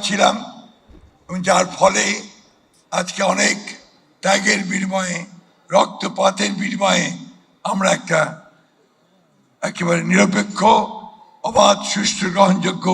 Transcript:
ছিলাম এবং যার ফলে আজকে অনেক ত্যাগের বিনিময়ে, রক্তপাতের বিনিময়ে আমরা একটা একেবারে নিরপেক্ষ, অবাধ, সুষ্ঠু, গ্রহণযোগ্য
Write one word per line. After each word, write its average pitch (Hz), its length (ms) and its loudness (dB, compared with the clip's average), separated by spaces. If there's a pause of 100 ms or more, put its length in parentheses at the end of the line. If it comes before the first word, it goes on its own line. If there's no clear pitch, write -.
ছিলাম 202 280 2 (880)
এবং 180 180 -10
যার 185 240 2 (120)
ফলে 196 280 2 (880)
আজকে 180 320 -4
অনেক 196 340 2 (640)
ত্যাগের 202 400 2
বিনিময়ে, 185 540 -4 (520)
রক্তপাতের 196 840 0
বিনিময়ে 190 540 0 (580)
আমরা 190 260 0
একটা - 280 0 (1400)
একেবারে 170 400 -2
নিরপেক্ষ, 202 560 2 (840)
অবাধ, 202 400 4
সুষ্ঠু, - 460 -4
গ্রহণযোগ্য 185 640 2